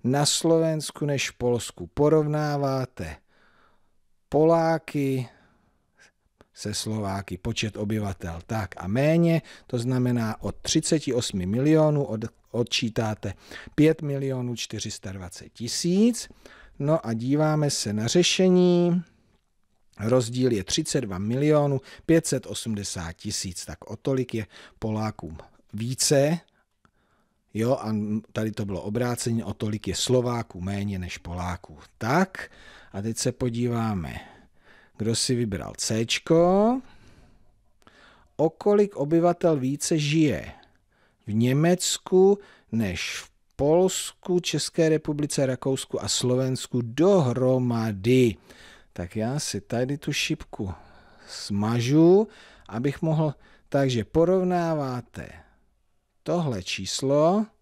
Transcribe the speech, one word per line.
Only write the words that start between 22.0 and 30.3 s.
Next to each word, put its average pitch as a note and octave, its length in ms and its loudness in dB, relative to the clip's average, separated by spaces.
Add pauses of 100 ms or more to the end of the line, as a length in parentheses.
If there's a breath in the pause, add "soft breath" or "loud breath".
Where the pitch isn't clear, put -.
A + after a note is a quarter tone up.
pět D#3+ 220 4
set B2+ 180 -2
osmdesát G2+ 680 -6
tisíc, - 520 -8
tak - 260 -14
o G#2+ 40 -8
tolik C3 380 -4
je A2 120 -4 (340 loud breath)
Polákům G#2+ 580 -6 (360)
více. C3+ 680 2 (1120)
Jo, A2+ 280 0
a A2 140 -4 (380)
tady A2 180 -4
to G2+ 140 -6
bylo F#2+ 160 -6
obráceně, A#2 640 -2
o G2+ 80 -6
tolik G#2+ 340 -6
je F#2 80 -4
Slováků A#2+ 640 -2